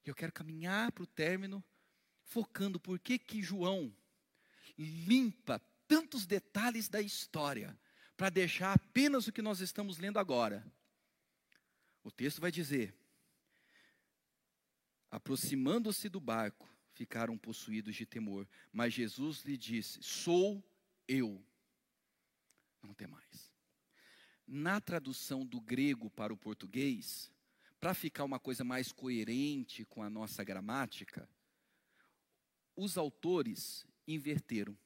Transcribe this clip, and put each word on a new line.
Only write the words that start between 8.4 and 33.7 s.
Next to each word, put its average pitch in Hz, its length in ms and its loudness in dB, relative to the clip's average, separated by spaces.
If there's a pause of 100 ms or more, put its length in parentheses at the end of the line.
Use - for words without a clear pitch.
apenas 262 540 6
o 220 40 -4
que 233 100 -4
nós 208 200 0
estamos 190 360 -4
lendo 202 220 0
agora. 117 500 2 (1300)
O 117 80 -10
texto 143 280 -4
vai 175 120 0
dizer, 135 420 0 (2250)
"Aproximando-se 143 1000 0
do 180 100 -6
barco, 113 500 -2 (220)
ficaram 117 460 -4
possuídos 107 580 -6
de 110 100 -6
temor, 101 420 -6 (240)
mas 117 220 0
Jesus 131 500 -2
lhe 139 140 -4
disse: 113 460 -6
'Sou 190 600 4 (440)
eu. 113 360 0 (1400)
Não 104 100 -16
temais.'" - 580 -16 (960)
Na 160 340 0
tradução 135 640 -4
do 123 160 -6
grego 120 500 0
para 110 220 -6
o 104 60 -6
português, 113 960 -4 (520)
pra 180 100 0
ficar - 300 -4
uma 135 160 -2
coisa 131 240 -2
mais 127 300 -2
coerente 127 880 -2
com - 180 -12
a 104 80 -6
nossa 107 320 -6
gramática, 101 880 -4 (1500)
os 190 200 -2
autores 156 880 0 (220)